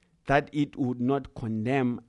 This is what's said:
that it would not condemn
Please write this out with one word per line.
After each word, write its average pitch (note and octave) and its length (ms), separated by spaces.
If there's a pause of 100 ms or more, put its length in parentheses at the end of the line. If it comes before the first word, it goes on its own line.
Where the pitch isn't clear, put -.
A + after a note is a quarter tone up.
(260)
that C#3+ 260
it C#3+ 240
would B2 240
not C3+ 340
condemn A#2+ 760